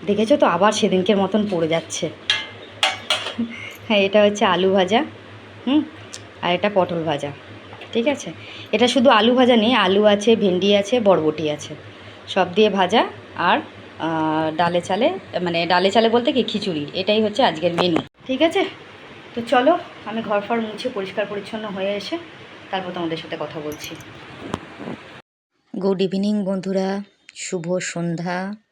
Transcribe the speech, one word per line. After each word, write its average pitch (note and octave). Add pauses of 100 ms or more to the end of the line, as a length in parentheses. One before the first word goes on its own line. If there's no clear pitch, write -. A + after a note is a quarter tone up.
দেখেছো G3+
তো, G3 (100)
আবার G3+
সেদিনকের F#3
মতন F#3+ (100)
পড়ে E3
যাচ্ছে। E3 (1800)
হ্যাঁ, G#3
এটা G3+
হচ্ছে G#3 (100)
আলু F#3
ভাজা, G3 (640)
হুম, C#4+ (600)
আর E3+
এটা F#3+
পটল F3 (100)
ভাজা, C#3+ (640)
ঠিক A#3
আছে? C4+ (460)
এটা A#3
শুধু C4+ (100)
আলু A3+
ভাজা B3
নেই, A3 (120)
আলু G3 (120)
আছে, G#3
ভেন্ডি F#3+ (100)
আছে, G3+ (140)
বরবটি D#3+
আছে, D3 (640)
সব F#3 (100)
দিয়ে G#3+
ভাজা। G3 (460)
আর, A3 (480)
আহ, D#3+ (140)
ডালে F3
চালে, G#3 (360)
মানে E3+ (140)
ডালে F3+
চালে A3+
বলতে A#3+
কি, A#3+
খিচুড়ি, F3+ (160)
এটাই G#3+
হচ্ছে G#3 (100)
আজকের E3
মেনু, E3+ (260)
ঠিক C4
আছে? F#4 (720)
তো - (140)
চলো, C4 (340)
আমি A3
ঘর G#3
ফর A#3
মুছে G#3+
পরিষ্কার G3
পরিচ্ছন্ন G#3 (120)
হয়ে G3
এসে B3+ (540)
তারপর F3+
তোমাদের E3
সাথে -
কথা D3+
বলছি। D3+ (1800)
গুড F#3+
ইভিনিং G3 (140)
বন্ধুরা, F#3+ (560)
শুভ F3 (260)
সন্ধ্যা। E3+ (340)